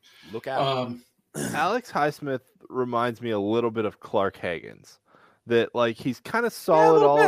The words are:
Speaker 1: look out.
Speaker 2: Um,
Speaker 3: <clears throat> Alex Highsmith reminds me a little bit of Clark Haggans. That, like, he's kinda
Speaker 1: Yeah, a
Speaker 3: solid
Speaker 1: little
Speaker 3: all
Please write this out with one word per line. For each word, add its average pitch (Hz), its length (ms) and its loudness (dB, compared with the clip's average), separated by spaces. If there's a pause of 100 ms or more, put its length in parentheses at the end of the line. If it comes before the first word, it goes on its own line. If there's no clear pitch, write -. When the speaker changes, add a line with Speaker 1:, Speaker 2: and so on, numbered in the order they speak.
(320)
Speaker 1:
look 117 140 -10
out. 135 140 -4
Speaker 2:
Um, 127 440 -4 (140)
Speaker 3:
<clears throat> - 160 -20 (200)
Alex 185 360 -2
Highsmith 147 500 -4 (280)
reminds 120 540 -2
me 120 80 -6
a 104 80 -2
little 113 320 0
bit 110 140 -4
of 98 160 -6
Clark 98 360 -2
Haggans. 55 600 -10 (480)
That, 117 280 0
like, 117 220 0
he's - 240 -6
kinda 226 220 -6
Speaker 1:
Yeah, 233 60 -2
a - 20 -4
Speaker 3:
solid 160 440 4
Speaker 1:
little 147 140 6
Speaker 3:
all 143 80 4 (120)